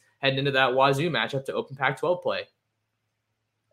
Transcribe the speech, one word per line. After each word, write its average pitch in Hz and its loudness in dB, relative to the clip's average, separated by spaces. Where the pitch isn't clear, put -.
heading 135 0
into 139 0
that 131 4
Wazoo 139 2
matchup 131 -2
to 98 -6
open 117 -6
Pac-twelve 147 -2
play. 101 -4